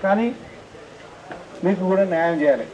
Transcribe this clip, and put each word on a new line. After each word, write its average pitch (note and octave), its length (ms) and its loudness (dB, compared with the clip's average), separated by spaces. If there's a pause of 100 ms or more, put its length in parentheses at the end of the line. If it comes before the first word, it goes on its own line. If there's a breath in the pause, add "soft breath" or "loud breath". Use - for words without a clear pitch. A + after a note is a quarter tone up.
కానీ G#3 240 4 (1400)
మీకు F#3 160 0 (100)
కూడా F#3+ 120 4 (100)
న్యాయం E3 280 2
చేయాలి. C3 320 2